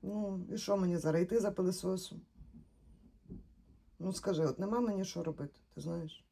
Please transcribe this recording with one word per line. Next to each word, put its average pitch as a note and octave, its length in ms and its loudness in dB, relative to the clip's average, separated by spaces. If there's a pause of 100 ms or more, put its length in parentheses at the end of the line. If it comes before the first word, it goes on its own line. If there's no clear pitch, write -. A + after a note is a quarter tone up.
Ну, G3+ 500 -2
і A3 60 -2
що G3+ 180 2
мені F3+ 200 4
зараз, D#3 260 4
йти A3+ 180 2
за F3 100 2
пилисосом? F3+ 680 0 (1800)
Ну F#3 140 -2
скажи, F3+ 320 2
от C3+ 140 2
нема G#3 220 2
мені G3+ 240 2
що F3 180 -6
робити, D3+ 380 -4 (140)
ти D3+ 60 -10
знаєш? D#3+ 520 -6